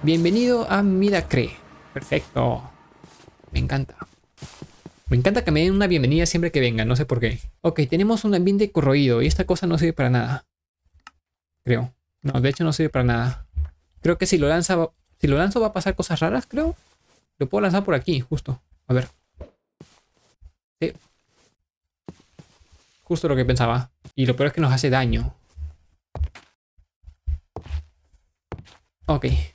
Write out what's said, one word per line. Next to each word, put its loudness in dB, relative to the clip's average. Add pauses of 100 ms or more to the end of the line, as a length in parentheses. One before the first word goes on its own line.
Bienvenido 2
a 0
Midacre. 2 (420)
Perfecto. -4 (840)
Me -2
encanta. -4 (1120)
Me 2
encanta 2
que 0
me 2
den 2
una 2
bienvenida 2
siempre -2
que 0
vengan, 0
no 0
sé -2
por -2
qué. -2 (220)
Ok, 0
tenemos 0
un 2
ambiente 2
corroído 4
y 2
esta 2
cosa -2
no 0
sirve 2
para 0
nada. -2 (1160)
Creo. -2 (300)
No, -2
de 2
hecho -2
no 0
sirve 0
para 0
nada. 0 (560)
Creo 2
que -2
si 2
lo 2
lanza, 2 (300)
si 0
lo 4
lanzo 2
va 2
a -4
pasar -2
cosas -2
raras, -2
creo. -2 (600)
Lo -2
puedo -2
lanzar 2
por 0
aquí, 0
justo. -6 (280)
A 0
ver. 0 (1700)
Sí. -4 (2000)
Justo -4
lo 2
que 2
pensaba. 0 (240)
Y 0
lo 2
peor 0
es -2
que -2
nos 4
hace 0
daño. 0 (3750)
Ok. -2 (280)